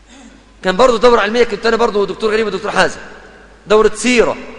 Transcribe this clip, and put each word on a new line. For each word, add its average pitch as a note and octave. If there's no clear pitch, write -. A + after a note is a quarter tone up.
كان F#3
برضو A#3+
دورة A#3
علمية، A3
كنت G#3+
أنا A3+
برضو G#3+
ودكتور G3
غريب A3
ودكتور F#3+
حازم، F3+
دورة G#3+
سيرة A3+